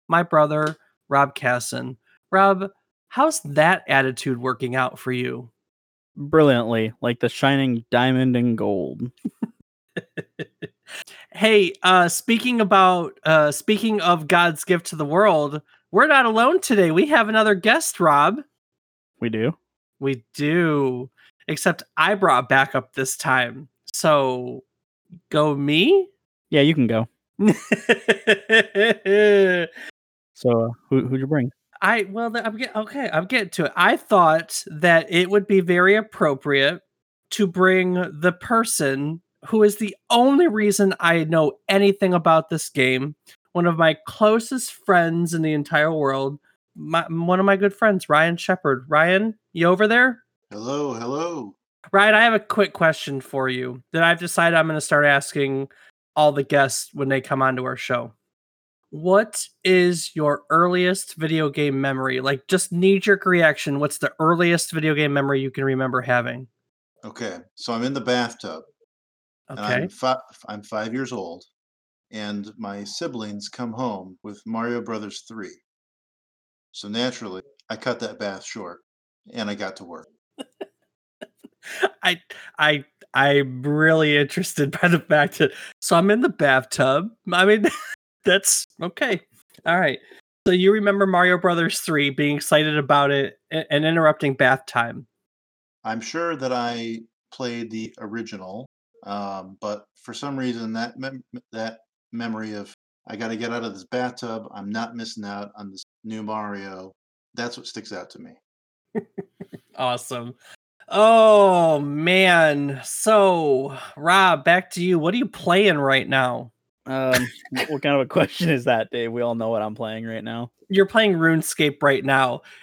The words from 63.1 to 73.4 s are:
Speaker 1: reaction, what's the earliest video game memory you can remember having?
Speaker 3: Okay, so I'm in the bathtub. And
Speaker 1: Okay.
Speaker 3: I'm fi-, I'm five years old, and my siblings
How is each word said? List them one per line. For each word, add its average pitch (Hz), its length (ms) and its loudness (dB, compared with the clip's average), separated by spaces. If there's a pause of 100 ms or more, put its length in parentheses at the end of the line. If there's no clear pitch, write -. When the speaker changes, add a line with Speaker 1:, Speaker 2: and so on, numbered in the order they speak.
Speaker 1:
reaction, 156 540 2
what's 147 200 -2
the 139 200 -2
earliest 170 520 2
video 156 240 0
game 143 180 0
memory 139 280 0
you 135 100 -6
can 135 120 -6
remember 131 380 -2
having? 123 460 -2 (580)
Speaker 3:
Okay, 101 320 -12 (180)
so - 160 -12
I'm 117 120 -4
in 135 100 -4
the 135 80 -6
bathtub. 117 640 -6 (840)
And 127 100 -14
Speaker 1:
Okay. 104 140 -4
Speaker 3:
I'm - 160 -4
fi-, - 280 -4 (300)
I'm 104 160 -14
five 110 300 -8
years 127 180 -8
old, 90 320 -12 (680)
and 104 460 -10
my 101 260 -12
siblings 104 640 -10